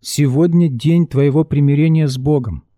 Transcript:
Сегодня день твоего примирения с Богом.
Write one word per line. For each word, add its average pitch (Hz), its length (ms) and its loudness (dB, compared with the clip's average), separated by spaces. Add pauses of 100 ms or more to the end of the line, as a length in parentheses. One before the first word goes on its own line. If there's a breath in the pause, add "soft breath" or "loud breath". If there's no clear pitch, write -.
Сегодня 165 680 0
день 156 380 0
твоего 143 380 0
примирения 147 640 0
с 131 100 -6
Богом. 127 460 -4 (140)